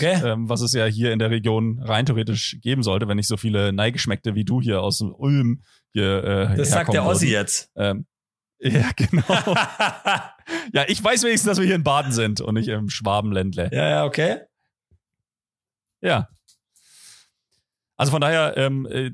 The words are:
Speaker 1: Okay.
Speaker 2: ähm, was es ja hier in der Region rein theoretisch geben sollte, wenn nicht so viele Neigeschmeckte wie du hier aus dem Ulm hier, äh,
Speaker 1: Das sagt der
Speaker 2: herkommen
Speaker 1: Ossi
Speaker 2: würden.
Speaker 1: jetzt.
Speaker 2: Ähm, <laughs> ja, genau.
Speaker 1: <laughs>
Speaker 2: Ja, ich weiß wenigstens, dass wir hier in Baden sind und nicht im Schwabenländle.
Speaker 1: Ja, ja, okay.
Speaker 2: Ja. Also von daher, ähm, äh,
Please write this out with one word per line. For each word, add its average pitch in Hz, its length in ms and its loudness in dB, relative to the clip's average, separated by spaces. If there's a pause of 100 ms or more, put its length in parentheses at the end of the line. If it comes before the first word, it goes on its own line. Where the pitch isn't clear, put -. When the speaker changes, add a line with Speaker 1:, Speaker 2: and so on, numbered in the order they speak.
Speaker 1:
Okay. 175 220 2
Speaker 2:
ähm, 113 240 -2
was 117 140 0
es 117 100 0
ja 117 140 2
hier 113 260 0
in 113 60 0
der 110 120 2
Region 113 520 0
rein 113 240 0
theoretisch 110 540 -2
geben 131 220 0
sollte, 104 260 0
wenn 101 80 0
nicht 101 120 -2
so 107 80 -2
viele 104 360 0
Neigeschmeckte 110 640 -2
wie 104 100 -2
du 123 160 0
hier 107 220 0
aus 95 160 -2
dem 107 160 -4
Ulm 135 480 0 (300)
hier, 98 320 0
äh, 98 320 0
Speaker 1:
Das - 140 0
sagt 170 180 2
der 107 60 2
Speaker 2:
herkommen - 220 2
Speaker 1:
Ossi 156 100 2
Speaker 2:
würden. - 60 2
Speaker 1:
jetzt. - 440 -2
Speaker 2:
Ähm, 101 300 -2 (260)
<laughs> - 280 -20
ja, 131 340 2
genau. - 300 2
Speaker 1:
<laughs> - 1080 0 (400)
Speaker 2:
Ja, 139 140 2
ich 208 160 -2
weiß 233 220 2
wenigstens, 220 240 2
dass 190 100 2
wir 185 80 2
hier 190 80 4
in 165 80 0
Baden 139 300 0
sind 110 280 0
und 107 140 -2
nicht 107 140 0
im 107 200 -4
Schwabenländle. 98 840 -2
Speaker 1:
Ja, - 160 0
ja, 76 160 2
okay. 165 340 0 (1600)
Speaker 2:
Ja. 160 280 0 (1700)
Also 135 160 2
von 156 80 0
daher, 156 360 2
ähm, 135 320 0
äh, 131 260 -4